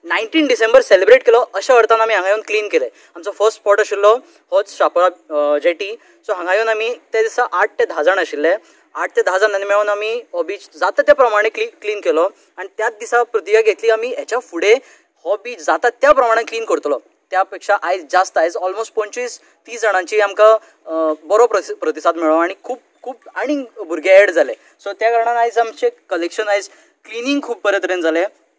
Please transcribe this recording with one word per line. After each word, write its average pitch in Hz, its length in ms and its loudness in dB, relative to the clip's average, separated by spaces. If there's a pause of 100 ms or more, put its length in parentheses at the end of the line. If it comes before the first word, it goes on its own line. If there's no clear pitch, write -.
नायन्टीन 226 440 -2
डिसेंबर 233 340 4
celebrate 208 440 4
केलो. 233 280 4
अशा 214 240 2
अर्थान 226 240 4
आमी 226 120 0
हांगा 185 160 0
येवन 214 180 0
clean 208 200 -4
केलें. 131 220 -2 (260)
आमचो 175 160 -10
first 214 280 0
spot 202 200 2
आशिल्लो 208 380 0 (340)
होच 196 260 -2
शापोरा, 175 280 0
अ, 147 520 -2
जेटी. 175 380 -4 (320)
सो 214 60 -4
हांगा 180 200 -4
येवन 220 140 0
आमी 220 260 -4 (180)
त्या 220 100 0
दिसा 226 300 -2
आठ 190 180 -2 (100)
ते 233 60 0
धा 160 180 -4
जाण 185 160 2
आशिल्ले. 156 360 -2 (380)
आठ 170 220 -8
ते 233 60 0
धा 185 160 0
जाणांनी 202 300 -2
मेळून 208 220 0
आमी 214 320 -6 (120)
हो 175 100 -4
बीच 190 260 -12 (100)
जाता 180 220 0
त्या 285 140 4
प्रमाणे 220 340 2
क्ली-, 220 320 -8
clean 208 180 -6
केलो. 170 280 0 (300)
आनी 190 100 -12 (100)
त्याच 220 220 -4
दिसा 233 240 0
प्रतिज्ञा 220 380 0
घेतली, 214 280 0
आमी 220 180 0
हेच्या 247 320 -6
फुडें 196 360 0 (480)
हो 185 120 -2
बीच 214 300 -12
जाता 165 240 0
त्या 269 220 2
प्रमाणे 233 320 2
clean 226 220 -10
करतलो. 147 320 -2 (340)
त्यापेक्षा 190 500 -2
आयज 175 300 -4
जास्त, 190 260 2
आयज 170 200 2
almost 190 380 -6
पंचवीस 208 440 -6 (280)
तीस 220 140 -12
जाणांची 208 380 0
आमकां, 208 340 4 (320)
अ, 160 280 -2 (100)
बरो 208 220 4
प्रसि-, 208 300 -2
प्रतिसाद 160 400 -2
मेळ्ळो 160 220 0
आनी 175 160 0 (100)
खूब, 247 140 -10 (240)
खूब 247 140 -14 (200)
आनीक 247 460 -6
भुरगे 165 280 -4
एड 190 220 8
जाले. 139 220 0 (300)
सो 202 160 -8
त्या 220 120 2
कारणान 233 260 0
आयज 233 200 0
आमचें 226 320 0 (200)
collection, 175 380 -4
आयज 202 220 -2 (360)
cleaning 247 360 -4
खूब - 220 -8
बरे 202 200 0
तरेन 180 180 -4
जालें. 165 240 0 (340)